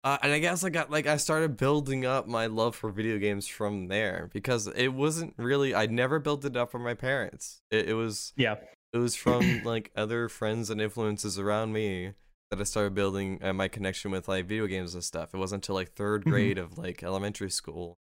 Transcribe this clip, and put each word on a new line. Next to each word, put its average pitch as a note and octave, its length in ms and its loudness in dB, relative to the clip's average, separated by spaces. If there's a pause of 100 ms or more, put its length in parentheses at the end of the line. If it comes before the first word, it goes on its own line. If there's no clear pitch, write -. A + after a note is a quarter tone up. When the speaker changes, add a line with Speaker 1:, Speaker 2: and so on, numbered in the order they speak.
Speaker 1:
uh, C#3 180 2
and C#3+ 100 4
I D3+ 80 4
guess E3+ 240 2
I F#3+ 60 0
got, D3+ 220 -2
like, D3+ 160 2
I D3+ 100 4
started D#3 400 2
building C3+ 480 2
up B2+ 220 2
my A2+ 200 0
love A2+ 280 2
for A2 160 -4
video A2 260 0
games G2+ 300 0
from G2+ 400 -4
there F#2 440 0
because G#2+ 360 0
it B2 220 2
wasn't D#3 480 0
really, C3+ 360 2
I G#2+ 140 4
never B2+ 320 2
built C#3+ 260 0
it B2+ 100 -2
up A#2+ 160 0
from A#2+ 120 -6
my A#2+ 100 -2
parents. - 680 -4 (100)
It, G#2+ 180 2
it A2 40 2
was, A2+ 420 -2
Speaker 2:
Yeah. A2+ 200 2 (360)
Speaker 1:
it A#2 80 0
was A#2+ 160 2
from, B2 260 4 (180)
<clears throat> - 40 -8
like, A2+ 320 -2
other A2+ 340 0
friends A2 400 -2
and G#2+ 100 -2
influences G#2 600 -2
around G#2+ 340 2
me G2 400 -2 (380)
that G2 80 -4
I G2+ 40 -2
started G2+ 300 0
building, G2 480 0
uh, F#2+ 120 0
my F#2+ 160 2
connection G2 420 -4
with, F#2 160 -4
like, F#2+ 180 0
video G#2+ 220 -2
games F#2 260 -4
and F2 100 -8
stuff. D#2+ 300 -6
It F#2+ 40 -6
wasn't F#2+ 260 -2
until, G2+ 120 -4
like, F#2 180 -4
third G#2 280 0
Speaker 2:
Mm-hmm. D#3+ 80 4
Speaker 1:
grade G2 300 4
of, E2+ 180 -8
like, F2+ 240 -8
elementary F#2+ 480 -4
school F2 480 -8 (120)